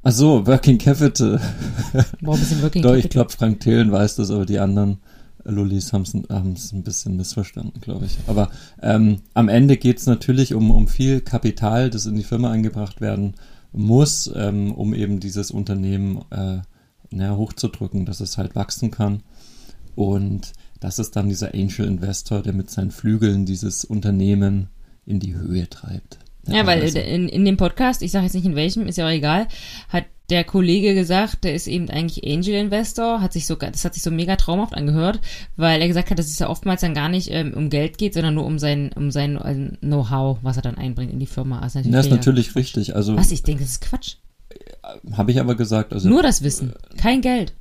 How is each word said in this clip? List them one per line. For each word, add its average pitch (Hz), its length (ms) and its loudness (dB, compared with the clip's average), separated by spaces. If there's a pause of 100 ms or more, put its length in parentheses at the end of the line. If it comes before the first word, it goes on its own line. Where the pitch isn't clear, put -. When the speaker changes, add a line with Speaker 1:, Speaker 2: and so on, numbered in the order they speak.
Speaker 1:
Ach 127 100 4
so, 123 340 6
Working 127 320 6
Capital. 139 600 2 (420)
<laughs> - 380 0
Speaker 2:
Boah, 151 140 0
ein - 60 2
bisschen 151 220 0
Working 156 200 0
Speaker 1:
Doch, 123 120 6
ich 123 80 4
Speaker 2:
Capital. - 60 -2 (180)
Speaker 1:
glaub, - 60 -14
Frank 110 280 0
Thelen 113 320 4
weiß 101 240 2
das, 95 140 -2
aber 101 160 0
die 101 120 0
anderen 101 400 0 (460)
Lullis 101 480 -2
haben's, 98 200 -2 (160)
haben's 95 440 -4
ein 95 120 -6
bisschen 95 320 -6
missverstanden, - 640 -6
glaub 98 240 -8
ich. 98 120 -2 (100)
Aber, 101 240 2 (300)
ähm, 107 380 4 (160)
am 113 140 4
Ende 127 280 6
geht's - 300 2
natürlich 127 480 2
um, 110 160 4
um 110 180 10
viel 131 320 2
Kapital, 117 720 0
das 110 160 -6
in 107 100 -2
die 104 80 -2
Firma 120 260 0
eingebracht 110 500 -2
werden 101 340 -2 (380)
muss, 117 640 2
ähm, 101 360 -2
um 104 220 -4
eben 101 260 -2
dieses 98 300 -6
Unternehmen, 98 680 -2 (100)
äh, 95 280 -4 (520)
naja, 98 260 -2
hochzudrücken, 101 680 -4
dass 90 140 -8
es - 180 -6
halt - 160 -6
wachsen 107 360 -4
kann. 104 320 -2 (720)
Und 98 580 -2 (280)
das 92 180 -6
ist - 180 -6
dann 101 120 0
dieser 98 260 -4
Angel 98 320 -2
Investor, 98 560 -4
der 98 120 -4
mit 95 160 -4
seinen 92 200 -2
Flügeln 104 560 0
dieses 95 380 -6
Unternehmen 101 840 2 (380)
in 101 140 -2
die 92 140 -6
Höhe 87 340 -4
treibt. - 500 -14 (280)
Speaker 2:
Ja, 208 200 2
weil 170 140 2
Speaker 1:
Netterweise. 156 200 0
Speaker 2:
in, 175 280 -2
in 196 160 2
dem 196 120 4
Podcast, 247 460 0
ich 175 80 -4
sag 196 140 0
jetzt 185 100 -2
nicht 185 120 -2
in 156 100 0
welchem, 185 320 -2
ist 175 100 -6
ja 165 80 0
auch 160 60 0
egal, 160 340 0 (420)
hat 170 180 -2 (220)
der 175 160 2
Kollege 190 500 2
gesagt, 190 500 0
der 151 100 0
ist 170 140 -6
eben 170 220 -4
eigentlich 160 360 -4
Angel 180 280 -2
Investor, 220 680 -2
hat 185 120 0
sich 156 140 -6
so, 165 80 -2
das - 300 -4
hat - 100 -2
sich - 80 -8
so 170 80 -2
mega 175 240 0
traumhaft 190 400 0
angehört, 160 460 0 (360)
weil 160 240 2
er 170 80 2
gesagt 175 220 0
hat, 180 80 2
dass 151 80 -2
es 151 140 -8
ja - 80 0
oftmals 185 320 -4
dann 165 140 0
gar 147 140 -2
nicht, 180 220 -2
ähm, 151 240 -4
um 147 160 -2
Geld 151 280 -2
geht, 208 160 -2
sondern 160 200 0
nur 151 120 -2
um 156 120 -2
sein, 143 380 -2
um 143 160 -2
sein, 143 240 -2
äh, 139 400 -6 (100)
Know-how, 135 560 0
was 127 140 -2
er 127 60 -4
dann 123 160 -6
einbringt 127 340 -6
in 131 80 -6
die 135 60 -4
Firma. 131 340 -6
Also 127 180 -6
natürlich 120 160 0
Speaker 1:
Ja, 131 60 8
ist 143 60 4
Speaker 2:
mega 131 100 6
Speaker 1:
natürlich 123 320 4
Speaker 2:
Quatsch. - 80 -6
Speaker 1:
richtig, 127 400 -2
also 104 200 2
Speaker 2:
Was, 180 140 6
ich 160 140 -2
denke, 143 180 0
das 127 100 -4
ist - 100 -8
Quatsch. - 340 -6 (960)
Speaker 1:
Hab 110 160 0
ich 123 100 4
aber 123 160 2
gesagt, 110 380 0
also 101 160 2
Speaker 2:
Nur 269 140 6
das 254 200 2
Wissen, 139 300 -4
Speaker 1:
äh, - 240 -16
Speaker 2:
kein 247 240 2
Geld. 247 400 -2